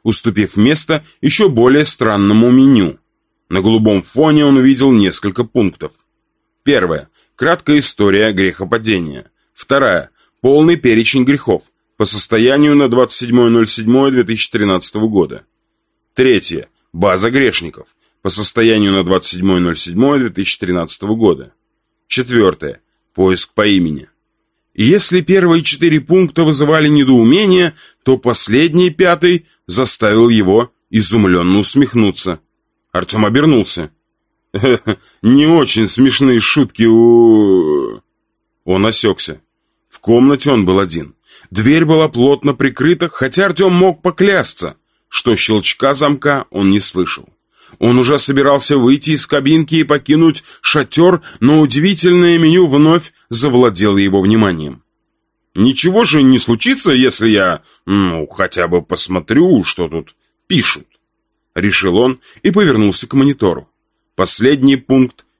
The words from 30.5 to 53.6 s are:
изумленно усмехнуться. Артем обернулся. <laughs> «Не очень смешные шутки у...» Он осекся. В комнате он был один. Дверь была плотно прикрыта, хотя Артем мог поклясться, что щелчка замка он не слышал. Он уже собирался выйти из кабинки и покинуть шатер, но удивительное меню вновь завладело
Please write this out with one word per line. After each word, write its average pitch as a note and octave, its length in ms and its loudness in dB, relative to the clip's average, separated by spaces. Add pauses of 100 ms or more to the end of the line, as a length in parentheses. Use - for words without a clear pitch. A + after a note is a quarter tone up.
изумленно G2 680 0
усмехнуться. G#2 840 -2 (520)
Артем G2 320 -2
обернулся. A2 640 0 (600)
<laughs> G2+ 80 -6 (600)
«Не C3+ 240 2
очень C3+ 420 2
смешные B2+ 520 2
шутки A#2 440 -2
у...» G#2+ 1160 2 (640)
Он F#2+ 200 0
осекся. G2 540 -4 (480)
В - 100 -20
комнате C3 520 2
он A2 160 0
был F#2 120 0
один. E2 360 -6 (360)
Дверь C#3 360 2
была D#3 220 2
плотно C#3 440 0
прикрыта, D3 560 -2
хотя F3 380 -2
Артем F#3 260 0
мог F#3 300 0
поклясться, F3+ 760 -2 (320)
что - 280 -2
щелчка A2 580 -2
замка C#3+ 560 -2
он G2 180 -2
не G2+ 120 2
слышал. - 460 -6 (520)
Он A#2+ 200 2
уже C3 200 0
собирался C#3 600 0
выйти C3+ 320 0
из D3 160 -2
кабинки D3+ 500 -2
и D#3 80 0
покинуть D3+ 600 0 (160)
шатер, D#3 600 0 (180)
но D3 200 4
удивительное E3+ 800 2
меню E3+ 280 4
вновь D#3 460 0 (160)
завладело A2+ 720 0